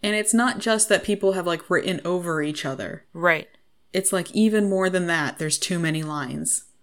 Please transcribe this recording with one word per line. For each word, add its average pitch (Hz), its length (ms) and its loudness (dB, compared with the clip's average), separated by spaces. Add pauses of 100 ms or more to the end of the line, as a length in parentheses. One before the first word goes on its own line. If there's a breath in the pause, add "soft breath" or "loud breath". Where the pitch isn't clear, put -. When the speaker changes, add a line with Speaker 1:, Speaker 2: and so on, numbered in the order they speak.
Speaker 1:
And 208 120 2
it's 214 180 0
not 233 240 2
just 220 300 0
that 196 160 2
people 196 280 2
have, 185 140 -2
like, 165 240 -2
written 180 340 0
over 170 380 0
each 151 220 -4
other. 131 480 -8
Speaker 2:
Right. 165 340 0 (460)
Speaker 1:
It's, 190 200 0
like, 180 200 -2
even 214 360 4
more 190 220 2
than 180 160 0
that. 156 320 -2
There's 156 200 -2
too 180 200 -2
many 160 240 0
lines. 151 600 -4 (180)